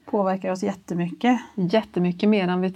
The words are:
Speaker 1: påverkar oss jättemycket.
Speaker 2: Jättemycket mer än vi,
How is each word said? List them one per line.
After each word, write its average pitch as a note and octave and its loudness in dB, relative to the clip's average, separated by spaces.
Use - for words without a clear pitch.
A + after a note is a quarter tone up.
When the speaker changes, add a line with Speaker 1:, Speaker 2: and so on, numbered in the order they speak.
Speaker 1:
påverkar F#3+ 0
oss F#3 -4
jättemycket. G3 -2
Speaker 2:
Jättemycket F3+ 0
mer G3+ 2
än F3+ 0
vi, F#3 -2